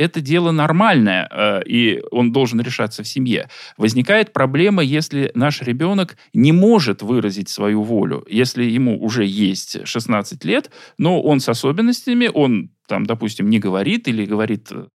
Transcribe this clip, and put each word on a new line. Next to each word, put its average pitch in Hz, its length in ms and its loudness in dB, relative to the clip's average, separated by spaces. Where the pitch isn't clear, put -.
это 170 160 -4
дело 165 320 0
нормальное, 156 760 2
э, 101 360 0
и 113 340 2
он 120 220 2
должен 120 280 2
решаться 117 420 -6
в 110 60 -10
семье. 127 400 -2
Возникает 131 560 2
проблема, 160 500 2
если 143 520 -2
наш 143 260 0
ребёнок 165 560 -2
не 127 200 4
может 180 500 4
выразить 104 460 -2
свою 104 340 -2
волю. 107 480 -2
Если 120 320 0
ему 120 400 0
уже 107 240 0
есть 95 600 -2
шестнадцать 113 580 -4
лет, - 260 -2
но 165 220 2
он 147 200 2
с - 80 -4
особенностями, 226 840 0
он 123 380 0
там, 101 160 -2
допустим, 107 460 -4
не 110 80 4
говорит 104 480 -2
или 113 180 -2
говорит, 107 460 -4
э, - 260 -14